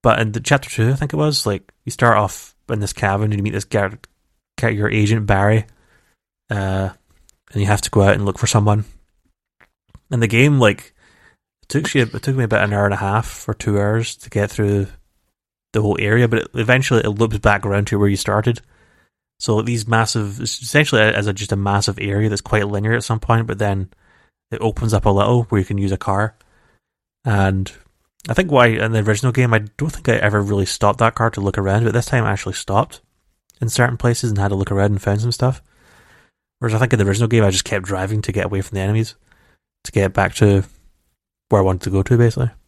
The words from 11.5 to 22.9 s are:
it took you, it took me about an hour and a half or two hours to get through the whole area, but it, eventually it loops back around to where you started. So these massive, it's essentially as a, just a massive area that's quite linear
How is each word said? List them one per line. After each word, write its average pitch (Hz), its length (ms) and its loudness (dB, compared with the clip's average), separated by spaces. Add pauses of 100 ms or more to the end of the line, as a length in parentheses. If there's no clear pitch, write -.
it - 60 -20
took - 240 -4
you, 131 100 4
it 107 200 -6
took 135 120 -2
me 127 80 0
about 110 200 2
an 104 100 -2
hour 101 120 2
and 101 80 0
a 113 40 -4
half 104 520 -4
or 110 40 -4
two 104 260 -2
hours 110 380 -2
to - 120 -20
get 101 200 -2
through 101 380 -2 (840)
the 110 80 0
whole 104 180 0
area, 113 280 2
but 113 120 0
it, - 160 -6
eventually 120 460 2
it 107 80 -2
loops 107 300 0
back 104 260 2
around 101 220 0
to 104 120 -2
where 101 80 4
you 101 80 2
started. 107 460 -2 (800)
So 107 220 0
these 113 260 -4
massive, 113 520 -2
it's 120 220 -8
essentially 135 400 2
as 107 260 2
a, 101 60 -2
just 101 180 -6
a 104 40 0
massive 101 440 0
area 101 300 -2
that's 101 120 -4
quite 104 260 -2
linear 104 260 -2